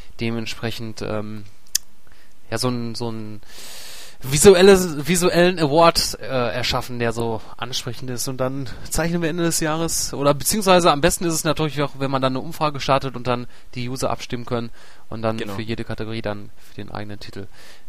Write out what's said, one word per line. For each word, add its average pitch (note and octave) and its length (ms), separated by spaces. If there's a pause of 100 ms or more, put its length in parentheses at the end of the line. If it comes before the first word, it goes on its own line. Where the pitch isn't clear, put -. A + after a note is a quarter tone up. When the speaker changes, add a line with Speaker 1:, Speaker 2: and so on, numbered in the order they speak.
(200)
Speaker 1:
dementsprechend, A2+ 840
ähm, G#2 420 (1080)
ja, A2+ 80
so B2 100
ein, A#2 260
so A#2 160
ein G#2+ 300 (840)
visuelles, F3 840
visuellen F3 500
Award, E3 640
äh, - 60
erschaffen, B2 760
der A#2 120
so A2+ 280 (160)
ansprechend B2 540
ist. A#2+ 180
Und C3+ 100
dann C3 300 (200)
zeichnen E3+ 320
wir E3 80
Ende E3+ 140
des E3 180
Jahres, D#3+ 540
oder C#3 180
beziehungsweise F3+ 600
am C#3+ 80
besten E3+ 240
ist E3 100
es D3+ 100
natürlich D3+ 380
auch, C3+ 160
wenn C3+ 120
man C3 120
dann C3 120
eine C3 100
Umfrage D3+ 360
startet C3+ 360
und A#2+ 100
dann B2 200 (280)
die A#2+ 140
User C3 220
abstimmen A#2 360
können A#2 240 (380)
und A2+ 140
dann A2+ 160
Speaker 2:
Genau. G#2 160
Speaker 1:
für G#2+ 80
jede A2 220
Kategorie A2+ 380
dann G#2 280 (180)
für - 80
den G#2 160
eigenen G#2 260
Titel. - 280 (420)